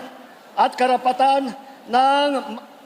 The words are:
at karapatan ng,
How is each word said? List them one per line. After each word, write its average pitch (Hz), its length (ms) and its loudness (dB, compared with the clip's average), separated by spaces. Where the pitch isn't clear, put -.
at 254 180 2
karapatan 254 800 0
ng, 269 420 2